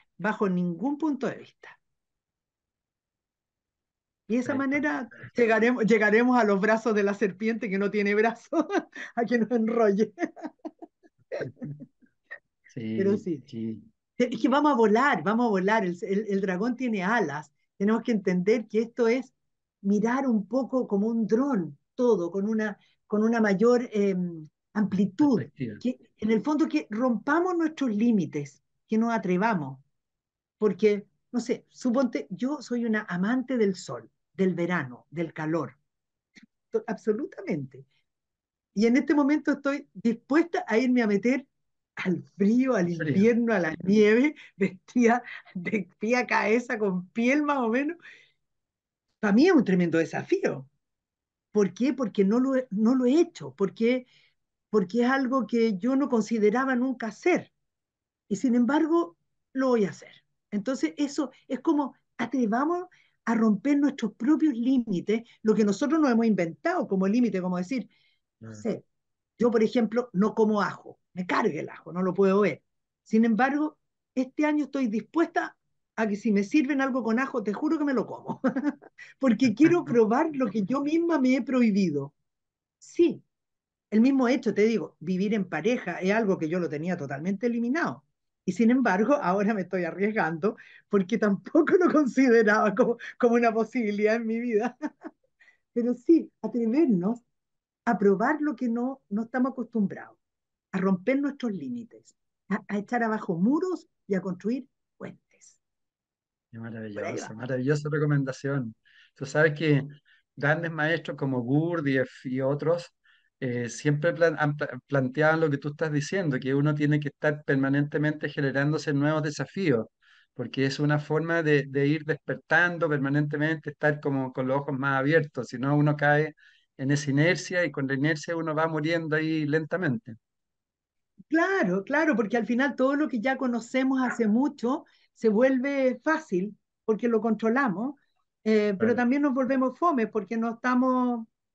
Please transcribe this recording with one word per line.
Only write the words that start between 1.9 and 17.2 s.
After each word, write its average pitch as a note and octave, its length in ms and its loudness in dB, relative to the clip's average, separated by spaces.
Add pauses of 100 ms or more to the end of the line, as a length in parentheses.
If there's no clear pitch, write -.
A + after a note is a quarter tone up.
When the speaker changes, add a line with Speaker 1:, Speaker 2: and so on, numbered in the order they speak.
Speaker 1:
Y G#3+ 80 -2
de B3 40 2
esa B3+ 140 -2
Speaker 2:
Perfecto. C4 40 -4
Speaker 1:
manera C#4 520 -2 (260)
llegaremos, A3+ 500 2
llegaremos A3 540 4
a A#3 40 6
los G3+ 160 2
brazos A3 360 2
de G#3 80 2
la G3+ 100 2
serpiente A3 560 -4
que F#3+ 80 -2
no G3+ 140 0
tiene G3+ 240 0
brazos, A3 340 0
<laughs> E4+ 420 -2 (240)
a A#3+ 100 -2
que A#3+ 140 2
nos G#3+ 120 -2
enrolle. A3 640 2 (1160)
<laughs> D3 580 -10 (840)
Speaker 2:
Sí, A2 240 -8
Speaker 1:
Pero G3 200 2
sí. E3 300 -8
Speaker 2:
sí. A2+ 340 -8 (360)
Speaker 1:
Es A#3+ 240 -2
que C#4+ 80 2
vamos D4 220 2
a C4+ 40 2
volar, A3+ 480 2
vamos A3 240 0
a - 20 0
volar. G3 360 0
El, F3 160 -4
el, G3 260 -2
el G3 140 -2
dragón G3 340 -2
tiene A3 280 -4
alas. F3 480 -4 (260)